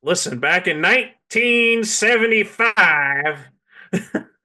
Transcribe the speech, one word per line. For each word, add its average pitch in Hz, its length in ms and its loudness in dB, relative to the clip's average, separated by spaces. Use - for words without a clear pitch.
Listen, 139 360 -4
back 170 280 0
in 156 140 -2
nineteen 233 1000 0
seventy-five. 202 1700 0
<laughs> - 360 -6